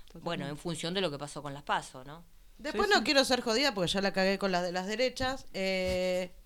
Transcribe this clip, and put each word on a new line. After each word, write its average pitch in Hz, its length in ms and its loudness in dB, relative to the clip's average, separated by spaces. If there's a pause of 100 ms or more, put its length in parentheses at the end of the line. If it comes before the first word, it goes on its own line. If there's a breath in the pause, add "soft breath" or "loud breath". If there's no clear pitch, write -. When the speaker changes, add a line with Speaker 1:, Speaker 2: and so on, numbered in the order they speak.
Speaker 1:
Totalmente. 165 180 -16
Speaker 2:
bueno, 165 220 -2
en 147 100 -6
función 165 380 -4
de 196 60 0
lo 175 100 2
que 139 80 -4
pasó 143 240 -8
con 143 100 -6
las 143 120 -12
paso, 147 400 -4
¿no? 156 180 -14 (360)
Speaker 3:
Después 403 280 0
Speaker 1:
Sí, 403 80 0
Speaker 3:
no 359 60 8
Speaker 1:
sí. 214 40 0
Speaker 3:
quiero 277 200 6
ser 247 160 2
jodida 247 340 2
porque 175 160 2
ya 196 100 0
la 196 120 2
cagué 190 260 4
con 196 140 0
las 175 100 2
de 180 80 -2
las 185 160 -2
derechas. 254 640 -2
Eh, 185 800 0 (160)